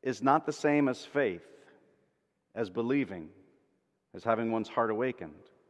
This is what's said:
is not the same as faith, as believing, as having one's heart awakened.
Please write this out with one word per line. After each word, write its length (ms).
is 200
not 220
the 80
same 360
as 160
faith, 420
as 140
believing, 640
as 100
having 280
one's 160
heart 220
awakened. 420